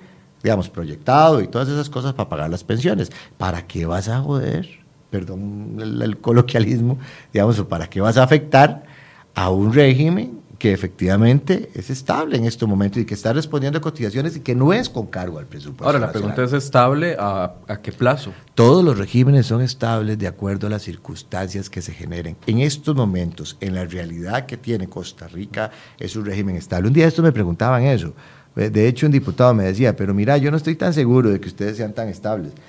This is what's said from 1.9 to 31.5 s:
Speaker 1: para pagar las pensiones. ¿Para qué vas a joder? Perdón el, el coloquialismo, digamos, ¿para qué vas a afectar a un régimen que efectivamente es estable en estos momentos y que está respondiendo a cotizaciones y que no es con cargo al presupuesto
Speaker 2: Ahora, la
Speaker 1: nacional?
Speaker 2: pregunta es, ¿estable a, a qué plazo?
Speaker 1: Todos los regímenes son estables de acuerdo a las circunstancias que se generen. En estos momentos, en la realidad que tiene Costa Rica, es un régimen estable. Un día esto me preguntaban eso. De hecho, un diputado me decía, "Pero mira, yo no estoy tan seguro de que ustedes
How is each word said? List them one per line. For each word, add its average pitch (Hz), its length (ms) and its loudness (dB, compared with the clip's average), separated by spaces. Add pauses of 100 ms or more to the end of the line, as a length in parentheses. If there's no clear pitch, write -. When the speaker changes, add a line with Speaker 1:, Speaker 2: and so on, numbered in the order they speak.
Speaker 1:
para 117 160 -6
pagar 78 220 -4
las 87 120 -6
pensiones. 135 480 -2 (260)
¿Para 87 280 -4
qué 82 220 -6
vas 92 220 -4
a 120 100 -2
joder? 143 480 -4 (420)
Perdón 101 720 -10
el, 107 220 -6
el 110 140 -4
coloquialismo, 120 840 2 (340)
digamos, 107 300 2
¿para 85 260 -6
qué 95 100 -6
vas 113 180 4
a 127 60 8
afectar 139 600 4 (480)
a 92 180 0
un 101 200 2
régimen 147 680 4 (180)
que 104 160 2
efectivamente 110 1040 2
es - 160 -10
estable 135 440 -4
en 117 100 0
estos 113 220 -2
momentos 101 320 0
y 107 60 0
que - 80 -8
está 110 180 -4
respondiendo 147 460 -2
a 156 40 -4
cotizaciones 143 540 -4
y 147 40 -10
que 120 160 -4
no 139 180 4
es 240 160 -2
con 110 160 -6
cargo 90 320 -8
al 73 80 -14
presupuesto - 400 -12
Speaker 2:
Ahora, 139 140 2
la 113 80 -2
Speaker 1:
nacional? 104 260 -4
Speaker 2:
pregunta 127 240 -2
es, 131 60 -4
¿estable 143 560 2
a, 98 340 -4 (140)
a 101 100 -6
qué - 140 -12
plazo? 123 420 -2 (220)
Speaker 1:
Todos 139 280 8
los 135 140 4
regímenes 123 480 4
son 117 160 0
estables 113 560 -2
de 98 80 -4
acuerdo 98 400 -4
a 104 60 -4
las 104 100 -4
circunstancias 92 880 -10
que 90 140 -10
se 90 100 -12
generen. 85 420 -10 (120)
En 113 100 2
estos 147 380 0
momentos, 90 640 -2
en 95 160 -6
la 90 100 -4
realidad 87 640 -8
que 117 100 -12
tiene 107 320 -6
Costa 87 380 -14
Rica, 101 420 -8 (300)
es 95 160 -10
un 107 100 -8
régimen 98 300 -4
estable. 90 320 -2
Un 131 80 2
día 165 100 6
esto 165 160 2
me 165 100 6
preguntaban 110 520 0
eso. 98 320 0 (400)
De 107 320 2
hecho, 131 180 0
un 147 60 4
diputado 127 420 4
me 101 120 2
decía, 101 300 2
"Pero 98 200 -2
mira, 110 220 2
yo 143 120 2
no 156 80 0
estoy 156 180 -2
tan 180 160 -2
seguro 127 380 4
de 98 100 2
que 95 100 -12
ustedes 104 280 -6